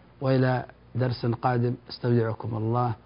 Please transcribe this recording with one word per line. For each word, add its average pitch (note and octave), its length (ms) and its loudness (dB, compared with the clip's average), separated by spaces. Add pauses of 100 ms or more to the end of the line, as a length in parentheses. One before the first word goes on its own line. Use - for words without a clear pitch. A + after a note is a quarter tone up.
(220)
وإلى C3 420 2 (320)
درس B2 300 -2
قادم A#2+ 480 0 (160)
استودعكم A2+ 680 0
الله، A#2 360 0 (120)